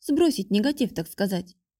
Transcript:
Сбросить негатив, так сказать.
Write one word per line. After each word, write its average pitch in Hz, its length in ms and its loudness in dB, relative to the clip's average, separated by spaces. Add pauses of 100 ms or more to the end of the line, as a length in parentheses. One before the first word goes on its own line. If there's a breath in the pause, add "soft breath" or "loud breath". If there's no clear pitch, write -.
Сбросить 294 500 0
негатив, 220 440 0
так 160 140 -6
сказать. 185 480 -4 (240)